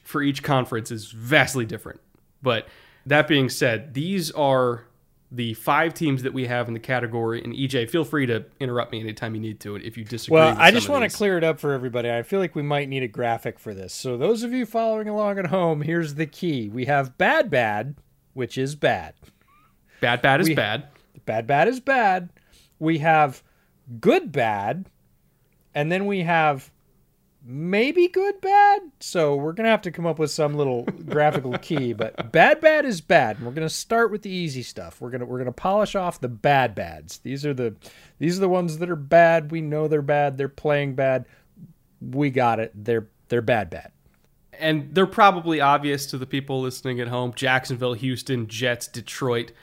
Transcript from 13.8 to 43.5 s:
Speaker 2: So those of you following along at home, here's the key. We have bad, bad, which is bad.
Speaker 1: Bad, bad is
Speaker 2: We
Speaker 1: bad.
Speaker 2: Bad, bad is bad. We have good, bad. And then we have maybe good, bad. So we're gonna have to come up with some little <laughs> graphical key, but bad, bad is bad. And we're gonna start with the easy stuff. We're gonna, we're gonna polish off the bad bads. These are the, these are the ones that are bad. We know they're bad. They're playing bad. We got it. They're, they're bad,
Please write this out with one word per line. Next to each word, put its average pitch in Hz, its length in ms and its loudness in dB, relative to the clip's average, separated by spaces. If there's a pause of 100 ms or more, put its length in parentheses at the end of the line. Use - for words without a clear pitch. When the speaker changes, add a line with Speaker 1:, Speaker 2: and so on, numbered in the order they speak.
Speaker 2:
So 127 240 -6
those 214 260 0
of 240 100 -6
you 254 120 -2
following 220 440 -2
along 208 300 -2
at 180 80 -4
home, 165 340 0
here's 156 340 -2
the 156 120 -4
key. 135 420 -4
We 120 160 -6
have 139 320 0
bad, 262 320 2
bad, 120 460 0 (380)
which 123 240 -6
is 135 180 -4
bad. 107 400 -2 (840)
Speaker 1:
Bad, 123 220 2
bad 147 200 6
is 160 80 2
Speaker 2:
We 151 60 0
Speaker 1:
bad. 117 320 -2 (380)
Speaker 2:
Bad, 113 220 -2
bad 143 200 4
is 254 120 -2
bad. 202 500 0 (480)
We 160 220 0
have 151 420 4 (580)
good, 262 320 2
bad. 113 580 -2 (840)
And 151 180 -2
then 190 140 0
we 202 160 -2
have 160 500 2 (760)
maybe 208 600 2
good, 392 340 -2
bad. 403 400 6 (180)
So 151 360 0
we're 151 180 -4
gonna 220 160 0
have 214 140 4
to 175 80 -6
come 170 160 -4
up 156 100 0
with 151 140 0
some 147 240 0
little 131 280 0
<laughs> - 220 -8
graphical 147 540 0
key, 131 340 -2
but 110 380 -6
bad, 254 280 6
bad 311 260 4
is 196 160 -4
bad. 123 360 4
And 117 80 -10
we're 123 80 -8
gonna 160 160 -4
start 226 420 0
with 214 120 -8
the 196 80 -12
easy 156 320 -6
stuff. - 360 -14
We're 123 120 -10
gonna, 123 140 -6
we're 123 120 -8
gonna 127 140 -4
polish 196 440 0
off 180 240 -4
the 127 80 -4
bad 123 460 2
bads. 82 460 -12
These 135 260 -8
are 147 80 -2
the, 120 220 -4 (420)
these 175 200 0
are 190 40 -4
the 190 80 4
ones 175 300 0
that 175 100 -4
are 175 60 -2
bad. 165 560 6
We 165 100 -4
know 151 260 -2
they're 151 140 2
bad. 143 360 0
They're 139 120 -4
playing 143 460 -2
bad. 131 300 0 (760)
We 131 300 -2
got 120 280 2
it. 113 140 -4
They're, 107 360 -2 (200)
they're 120 140 2
bad, 107 260 0